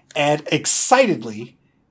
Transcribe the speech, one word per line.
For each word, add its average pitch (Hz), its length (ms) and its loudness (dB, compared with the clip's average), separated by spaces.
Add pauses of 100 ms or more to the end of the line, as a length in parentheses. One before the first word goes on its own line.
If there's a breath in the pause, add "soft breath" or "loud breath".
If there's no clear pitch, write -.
(160 soft breath)
and 147 240 0 (100)
excitedly, 143 1080 0 (320)